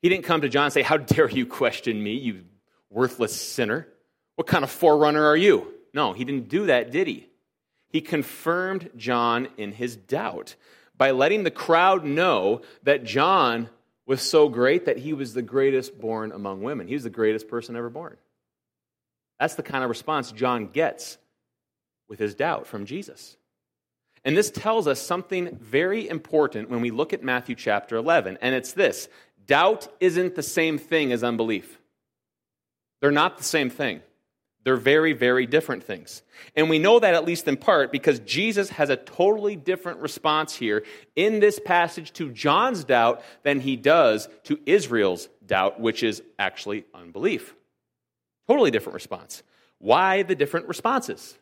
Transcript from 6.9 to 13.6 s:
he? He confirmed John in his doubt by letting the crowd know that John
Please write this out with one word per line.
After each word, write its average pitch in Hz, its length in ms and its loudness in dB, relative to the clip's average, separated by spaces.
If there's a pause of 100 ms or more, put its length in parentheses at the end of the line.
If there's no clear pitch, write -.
he? - 240 -10 (600)
He 156 120 -2
confirmed 175 920 -4
John 120 600 -2
in 104 140 -8
his 120 240 -8
doubt 127 600 -8 (420)
by 135 140 4
letting 160 320 2
the 170 80 -2
crowd 175 520 2
know 139 580 0 (200)
that 139 220 2
John 120 680 2 (380)